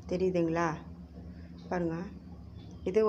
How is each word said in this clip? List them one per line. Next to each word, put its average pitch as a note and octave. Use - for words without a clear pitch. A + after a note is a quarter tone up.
தெரியுதுங்களா? E3+
பாருங்க, E3+
இது G#3+